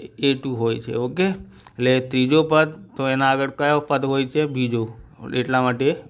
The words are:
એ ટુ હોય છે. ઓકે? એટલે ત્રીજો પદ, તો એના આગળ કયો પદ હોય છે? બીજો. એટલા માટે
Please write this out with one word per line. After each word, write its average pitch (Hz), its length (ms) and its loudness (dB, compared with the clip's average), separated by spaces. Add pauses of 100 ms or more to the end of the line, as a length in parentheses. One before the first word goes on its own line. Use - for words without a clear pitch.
(280)
એ - 60 4
ટુ 131 160 -6 (100)
હોય 117 240 0
છે. 123 100 -6 (120)
ઓકે? 165 200 -2 (480)
એટલે 123 180 2 (180)
ત્રીજો 131 300 4 (100)
પદ, 156 180 4 (280)
તો 135 60 -4 (100)
એના 135 220 2
આગળ 135 240 -2
કયો 147 300 2
પદ 135 220 0
હોય 135 220 0
છે? 151 100 2 (140)
બીજો. 120 260 0 (580)
એટલા 127 240 2
માટે 127 240 0 (220)